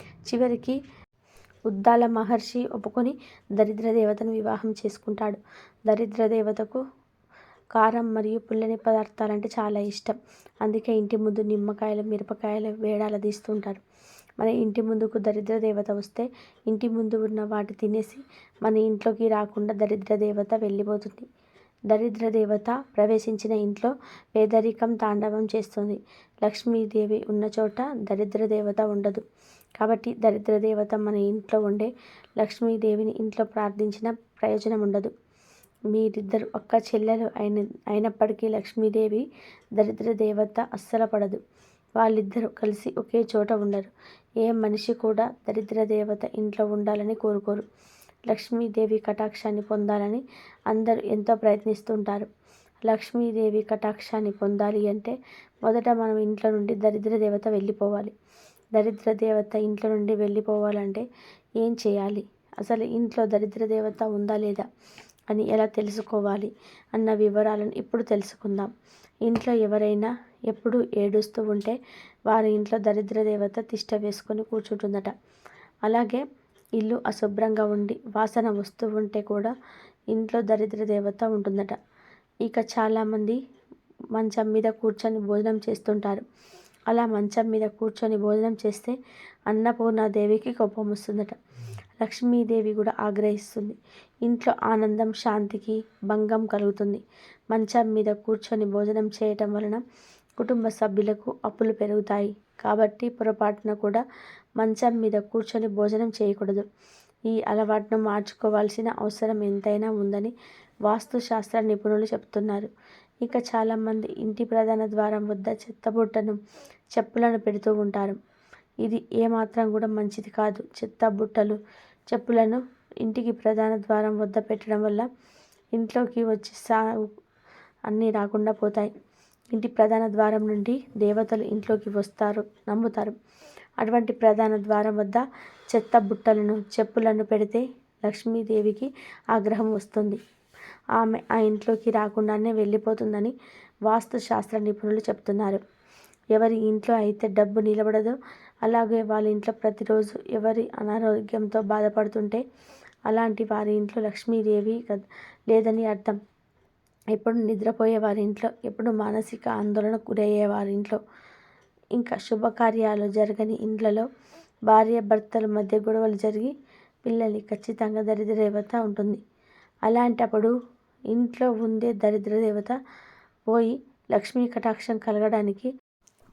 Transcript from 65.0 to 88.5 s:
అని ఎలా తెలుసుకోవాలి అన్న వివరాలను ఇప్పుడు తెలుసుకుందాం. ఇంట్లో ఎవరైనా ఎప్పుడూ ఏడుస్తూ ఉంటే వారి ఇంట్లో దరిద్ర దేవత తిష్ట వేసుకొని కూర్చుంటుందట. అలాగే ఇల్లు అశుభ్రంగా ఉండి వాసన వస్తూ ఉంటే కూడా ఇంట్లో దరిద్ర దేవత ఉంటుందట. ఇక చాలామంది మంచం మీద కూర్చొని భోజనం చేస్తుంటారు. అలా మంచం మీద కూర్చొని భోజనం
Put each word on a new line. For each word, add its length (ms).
అని 220
ఎలా 160
తెలుసుకోవాలి 840
అన్న 200
వివరాలను 640
ఇప్పుడు 280
తెలుసుకుందాం. 640
ఇంట్లో 320
ఎవరైనా 560
ఎప్పుడూ 320
ఏడుస్తూ 460
ఉంటే 300
వారి 280
ఇంట్లో 240
దరిద్ర 460
దేవత 360
తిష్ట 340
వేసుకొని 500
కూర్చుంటుందట. 640
అలాగే 380
ఇల్లు 320
అశుభ్రంగా 600
ఉండి 300
వాసన 420
వస్తూ 380
ఉంటే 340
కూడా 300
ఇంట్లో 320
దరిద్ర 420
దేవత 400
ఉంటుందట. 500
ఇక 180
చాలామంది 640
మంచం 400
మీద 180
కూర్చొని 500
భోజనం 380
చేస్తుంటారు. 640
అలా 200
మంచం 440
మీద 200
కూర్చొని 480
భోజనం 360